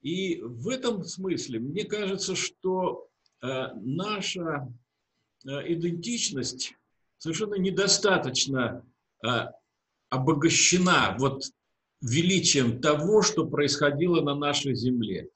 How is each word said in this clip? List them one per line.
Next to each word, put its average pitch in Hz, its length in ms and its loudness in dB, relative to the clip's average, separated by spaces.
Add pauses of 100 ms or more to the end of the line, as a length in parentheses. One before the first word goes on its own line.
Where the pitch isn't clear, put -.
И 175 400 -4
в 120 280 -8
этом 240 340 -2
смысле 143 560 -4
мне 156 260 -4
кажется, 196 500 -4
что, - 720 -4 (340)
э, 131 400 -6
наша, 165 920 -4 (760)
э, 143 280 -4
идентичность 170 1000 -4 (420)
совершенно 202 380 -4
недостаточно, 175 1300 2 (400)
э, - 20 0 (840)
обогащена 147 1080 4
вот 135 240 0 (580)
величием 139 760 2
того, 165 440 4
что - 240 0
происходило 147 720 2
на 143 140 0
нашей 143 400 0
земле. 113 600 0